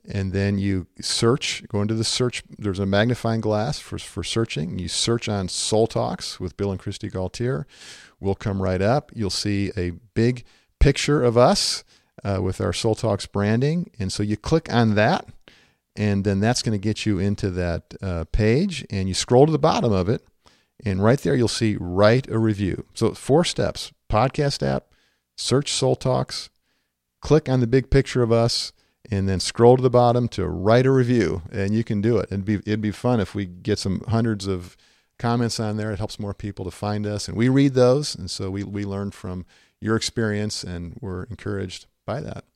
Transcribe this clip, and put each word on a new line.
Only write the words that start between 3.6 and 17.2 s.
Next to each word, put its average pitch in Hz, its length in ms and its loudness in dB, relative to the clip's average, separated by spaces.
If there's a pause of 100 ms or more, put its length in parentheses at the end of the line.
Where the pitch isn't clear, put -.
for, - 180 -12
for - 260 -10
searching. - 540 -4
You 90 100 -6
search - 400 -2
on 98 220 -2
Soul - 380 0
Talks - 520 -6
with 92 160 -8
Bill 101 140 -2
and 92 100 -4
Christy 104 300 -10
Gaultier. 120 560 -6 (540)
We'll 98 160 -2
come 98 260 -4
right 92 200 0
up. 120 340 0
You'll 104 160 -4
see 101 440 -2
a 90 180 -4 (200)
big 120 300 0 (360)
picture 143 440 4
of 120 120 2
us, 139 480 4 (400)
uh, 98 200 -2
with 95 180 -4
our 95 120 0
Soul 110 200 0
Talks 104 320 -2
branding. 123 720 0
And 95 160 -4
so - 80 -4
you 104 160 -2
click - 340 -2
on 113 220 4
that, 110 340 2 (680)
and 101 280 0
then 98 160 0
that's 113 220 2
gonna 110 160 -2
get 104 280 -4
you 104 140 0
into 101 320 -2